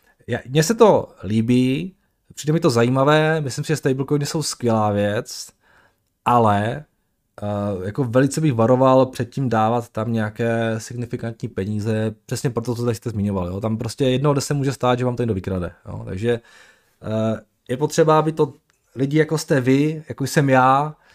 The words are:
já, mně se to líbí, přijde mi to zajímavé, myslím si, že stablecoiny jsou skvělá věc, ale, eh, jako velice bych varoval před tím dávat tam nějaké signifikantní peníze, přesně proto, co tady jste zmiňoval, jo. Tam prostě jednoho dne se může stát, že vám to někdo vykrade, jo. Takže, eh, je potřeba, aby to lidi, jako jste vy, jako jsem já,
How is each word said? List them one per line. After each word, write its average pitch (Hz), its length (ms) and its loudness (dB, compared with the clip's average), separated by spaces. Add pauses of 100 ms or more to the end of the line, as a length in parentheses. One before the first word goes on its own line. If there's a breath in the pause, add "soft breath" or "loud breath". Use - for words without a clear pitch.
(260 loud breath)
já, 117 120 -4 (100)
mně 147 140 2
se 220 120 2
to 196 400 4 (100)
líbí, 127 720 0 (400)
přijde 151 180 -4
mi 165 80 2
to 165 100 2
zajímavé, 139 720 2
myslím 143 240 -6
si, - 40 -16
že 151 80 0
stablecoiny 139 500 -2
jsou 156 160 -4
skvělá 110 480 0
věc, 104 580 -4 (760 soft breath)
ale, 117 600 2 (580)
eh, 101 440 -4
jako 107 180 -4
velice 131 360 2
bych 156 120 2
varoval 127 540 4
před 127 240 -8
tím 135 180 -4
dávat 113 400 0
tam 110 240 -6
nějaké 113 640 -2
signifikantní 120 720 -10
peníze, 107 640 -4 (120)
přesně 131 240 -4
proto, 117 240 -4
co 120 100 -6
tady 120 100 0
jste 117 160 -8
zmiňoval, 98 360 -2
jo. 95 140 -6
Tam 110 180 -2
prostě 113 260 -4
jednoho 131 300 2
dne 139 60 -2
se 147 140 -4
může 139 180 -2
stát, 123 260 0
že 127 60 -2
vám 123 120 -2
to 131 60 -2
někdo 113 120 0
vykrade, 92 380 -6 (160)
jo. 101 160 -12
Takže, 113 360 -4 (640 soft breath)
eh, 110 380 -2 (280)
je 123 80 -4
potřeba, 156 420 2
aby 156 140 0
to 151 200 0 (420)
lidi, 139 240 0
jako 151 200 0
jste 151 220 0
vy, 143 480 0
jako 135 180 -6
jsem 139 240 2
já, 135 460 4 (180 soft breath)